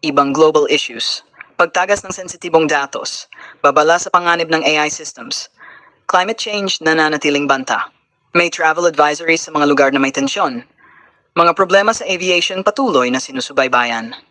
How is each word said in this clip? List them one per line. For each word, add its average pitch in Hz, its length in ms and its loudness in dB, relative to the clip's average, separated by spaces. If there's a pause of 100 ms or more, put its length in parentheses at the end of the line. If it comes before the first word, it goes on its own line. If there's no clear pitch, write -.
Ibang 143 300 2
global 156 340 4
issues. 131 560 -4 (320)
Pagtagas 185 480 0
ng 190 80 -12
sensitibong 170 560 -2
datos. - 640 -6 (340)
Babala 151 320 4
sa 180 160 -4
panganib 170 400 2
ng 160 80 0
A 151 240 0
I 151 80 -4
systems. - 560 -12 (640)
Climate 190 260 0
change 202 480 -6
nananatiling 151 640 0
banta. 127 400 -2 (480)
May 175 160 2
travel 165 320 0
advisory 156 560 2
sa 160 140 -12
mga 147 160 2
lugar 139 240 4
na 135 80 2
may 135 100 -2
tensyon. 139 540 -4 (720)
Mga 170 180 4
problema 196 400 4
sa 226 80 -8
aviation 180 560 -2
patuloy 190 480 0
na 127 140 -2
sinusubaybayan. 123 880 -2 (180)